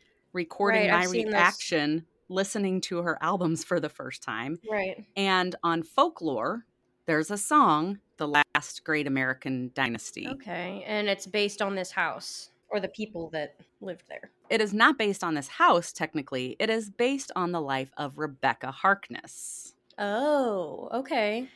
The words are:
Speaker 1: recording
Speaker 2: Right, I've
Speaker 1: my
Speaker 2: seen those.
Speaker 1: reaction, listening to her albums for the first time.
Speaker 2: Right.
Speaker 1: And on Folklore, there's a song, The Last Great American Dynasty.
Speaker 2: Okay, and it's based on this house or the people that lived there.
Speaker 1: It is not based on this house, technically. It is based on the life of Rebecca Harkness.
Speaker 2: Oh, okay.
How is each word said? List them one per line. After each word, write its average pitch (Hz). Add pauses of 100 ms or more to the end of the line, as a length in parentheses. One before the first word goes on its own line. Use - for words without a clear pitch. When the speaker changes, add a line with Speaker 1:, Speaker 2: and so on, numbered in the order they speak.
(320)
Speaker 1:
recording 202
Speaker 2:
Right, 202
I've 180
Speaker 1:
my 185
Speaker 2:
seen 226
those. 214
Speaker 1:
reaction, 165 (220)
listening 190
to 175
her 170
albums 165
for 175
the 147
first -
time. 123 (120)
Speaker 2:
Right. 196 (120)
Speaker 1:
And 185
on 165
Folklore, 175 (420)
there's 156
a 208
song, 202 (180)
The 156
Last -
Great 151
American 131
Dynasty. 123
Speaker 2:
Okay, 185
and 214
it's 196
based 202
on 196
this 185
house - (200)
or 208
the 185
people 185
that 151 (260)
lived 185
there. - (180)
Speaker 1:
It 214
is 202
not 226
based 202
on 165
this 143
house, 233
technically. 135
It 220
is 226
based 269
on 180
the 175
life 135
of 143
Rebecca 135
Harkness. - (240)
Speaker 2:
Oh, 208
okay. 240